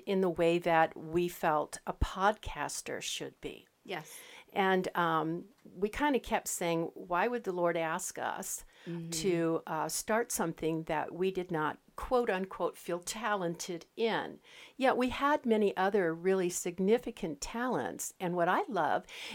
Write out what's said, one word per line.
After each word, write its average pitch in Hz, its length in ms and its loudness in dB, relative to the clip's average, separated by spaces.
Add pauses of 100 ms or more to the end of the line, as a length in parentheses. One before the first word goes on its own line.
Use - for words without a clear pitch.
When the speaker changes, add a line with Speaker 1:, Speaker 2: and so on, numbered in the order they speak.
Speaker 1:
in 190 140 2
the 185 80 4
way 170 280 4
that 165 400 4
we 165 300 0
felt 151 580 0
a 185 80 -4
podcaster - 1080 -2
should - 400 -8
be. - 260 -12 (180)
Speaker 2:
Yes. 170 260 -8 (420)
Speaker 1:
And, 190 340 4 (100)
um, 165 480 2 (300)
we 202 140 0
kinda 277 300 2
kept - 280 -2
saying, 165 480 0
"Why 180 320 0
would 240 160 -4
the 190 80 -2
Lord 175 260 2
ask 165 400 -4
us - 480 -6 (220)
Speaker 2:
Mm-hmm. 170 220 -8
Speaker 1:
to, 165 580 0
uh, 156 220 -2
start 233 420 0
something 165 540 -2
that 151 280 -2
we 185 180 0
did 180 200 -6
not, 156 260 0 (200)
quote 240 320 2
unquote, 190 480 -2
feel 175 220 -4
talented 180 840 -4 (100)
in?" 190 440 -2 (380)
Yet 254 200 4
we 247 120 2
had 285 360 2
many 214 320 4
other 185 360 2
really 180 360 2
significant 202 920 0
talents. 180 800 -4
And 180 160 -2
what 170 140 4
I 262 180 4
love 170 380 2 (300)